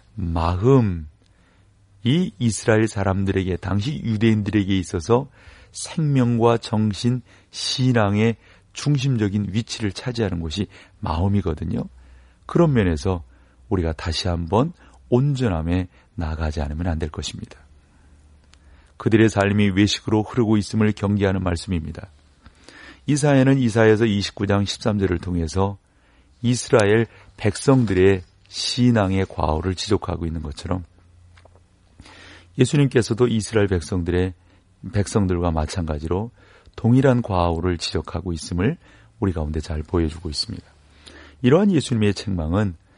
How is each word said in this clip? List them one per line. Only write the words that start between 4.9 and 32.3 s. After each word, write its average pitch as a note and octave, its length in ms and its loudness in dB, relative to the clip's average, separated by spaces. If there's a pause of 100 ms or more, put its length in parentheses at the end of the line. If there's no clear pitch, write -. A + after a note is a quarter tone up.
생명과 A#2+ 880 0
정신, A2 640 -2 (280)
신앙의 A2+ 880 0 (360)
중심적인 A#2 800 0
위치를 G#2+ 400 -4
차지하는 G#2 480 -4
곳이 E2 300 -4 (320)
마음이거든요. F2 840 0 (640)
그런 D#3+ 260 2
면에서 F2+ 520 0 (440)
우리가 E2+ 240 0
다시 - 360 -6
한번 F2 440 0 (360)
온전함에 G2+ 800 0 (260)
나아가지 D#2+ 480 -4
않으면 D2+ 240 -6
안 D#2+ 140 -2
될 D#2 100 -4
것입니다. - 480 -12 (1400)
그들의 A2 320 4
삶이 G2+ 420 2
외식으로 G#2 520 2
흐르고 A2 340 0
있음을 G#2+ 360 0
경계하는 G2 500 0
말씀입니다. E2+ 680 -4 (960)
이사야는 C#3 520 4
이사야서 A2 480 4
이십구 G2+ 400 0
장 G2+ 180 2
십삼 G#2 360 -2
절을 F2+ 180 0
통해서 F2+ 600 -2 (640)
이스라엘 A#2 640 4 (320)
백성들의 G2 840 4 (240)
신앙의 G2+ 800 0
과오를 D#2 460 -2
지적하고 F2 520 -4
있는 D#2+ 160 -6
것처럼 F2 420 -8 (1700)